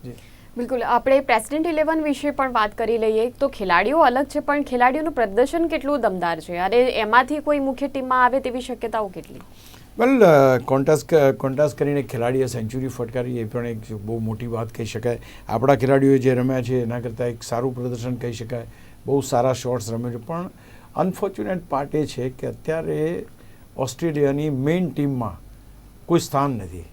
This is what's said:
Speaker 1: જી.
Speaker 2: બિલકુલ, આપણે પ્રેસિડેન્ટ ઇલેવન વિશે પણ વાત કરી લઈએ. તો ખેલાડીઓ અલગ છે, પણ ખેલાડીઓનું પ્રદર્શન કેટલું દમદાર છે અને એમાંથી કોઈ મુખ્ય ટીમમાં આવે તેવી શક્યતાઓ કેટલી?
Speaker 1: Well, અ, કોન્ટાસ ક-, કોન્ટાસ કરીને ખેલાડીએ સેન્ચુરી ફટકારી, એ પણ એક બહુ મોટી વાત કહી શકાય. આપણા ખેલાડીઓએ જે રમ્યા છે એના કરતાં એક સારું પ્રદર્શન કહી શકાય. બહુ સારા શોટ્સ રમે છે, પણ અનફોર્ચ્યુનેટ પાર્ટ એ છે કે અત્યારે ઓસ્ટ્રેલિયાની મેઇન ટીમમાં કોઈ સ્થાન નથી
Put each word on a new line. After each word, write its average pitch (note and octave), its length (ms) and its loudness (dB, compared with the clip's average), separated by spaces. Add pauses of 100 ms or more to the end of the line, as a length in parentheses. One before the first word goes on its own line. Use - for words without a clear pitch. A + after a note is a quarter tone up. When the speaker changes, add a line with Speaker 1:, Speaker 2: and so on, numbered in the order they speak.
Speaker 1:
જી. B2 80 -14 (460)
Speaker 2:
બિલકુલ, A#3+ 260 -4
આપણે C4 360 4
પ્રેસિડેન્ટ C#4 480 0
ઇલેવન D#4 360 0
વિશે C#4+ 280 -2
પણ C4+ 200 -2
વાત G#3+ 260 0
કરી A#3 200 0
લઈએ. A3 320 2
તો - 180 -2
ખેલાડીઓ G3 520 2
અલગ C4+ 260 4
છે, - 140 -4
પણ D4 240 -2
ખેલાડીઓનું C4 500 2
પ્રદર્શન B3+ 540 2
કેટલું C#4+ 340 -2
દમદાર F3 380 0
છે F3 180 -8
અને F#3+ 200 2
એમાંથી B3 600 4
કોઈ D4 220 0
મુખ્ય C4+ 280 -2
ટીમમાં B3+ 380 0
આવે B3 140 2
તેવી B3+ 220 -4
શક્યતાઓ A#3 460 -6
કેટલી? E3+ 320 -14 (600)
Speaker 1:
Well, B3 240 6
અ, C3+ 340 8
કોન્ટાસ C#3 480 2
ક-, C#3+ 260 6
કોન્ટાસ C3+ 440 0
કરીને C#3+ 260 0
ખેલાડીએ B2+ 440 0
સેન્ચુરી A#2+ 420 -6
ફટકારી, B2 500 -4
એ A#2 60 -4
પણ A#2+ 240 -4
એક A#2 100 -6 (280)
બહુ A#2 140 -4
મોટી A2 280 -4
વાત A2+ 220 -6
કહી A2+ 160 -8
શકાય. A#2 340 -4 (300)
આપણા B2+ 260 4
ખેલાડીઓએ C3+ 420 4
જે B2+ 160 4
રમ્યા B2+ 280 0
છે B2 220 -2
એના A#2+ 160 -4
કરતાં A#2+ 280 -6
એક A#2 160 -8
સારું B2 320 -4
પ્રદર્શન B2 400 -6
કહી A#2+ 180 -6
શકાય. A#2 320 -8 (400)
બહુ C3+ 160 2
સારા B2+ 320 2
શોટ્સ B2 400 -4
રમે A#2+ 180 -4
છે, A#2+ 60 -8
પણ E3 320 -8 (460)
અનફોર્ચ્યુનેટ F#3+ 720 -4
પાર્ટ C#3+ 260 -4
એ D3+ 100 0
છે B2+ 240 -6
કે B2+ 180 -10
અત્યારે D#3 800 -4 (520)
ઓસ્ટ્રેલિયાની D3 720 0
મેઇન D3+ 400 0
ટીમમાં B2+ 600 -4 (560)
કોઈ E3 140 4
સ્થાન C#3+ 320 0
નથી F2+ 420 -8